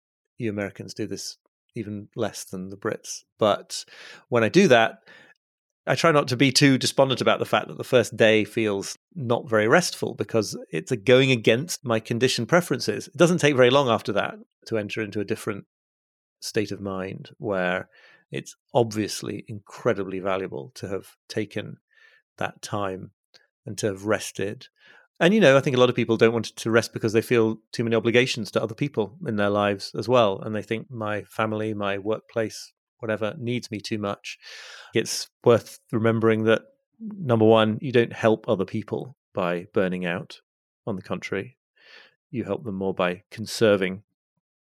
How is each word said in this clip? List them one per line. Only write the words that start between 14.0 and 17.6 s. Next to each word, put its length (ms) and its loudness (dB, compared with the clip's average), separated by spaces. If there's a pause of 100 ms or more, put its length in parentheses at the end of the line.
that 220 -2 (320)
to 120 -4
enter 220 -6
into 200 -6
a 40 -4
different 400 -6 (760)
state 300 -4
of 100 -10
mind 580 -8
where 500 -2 (420)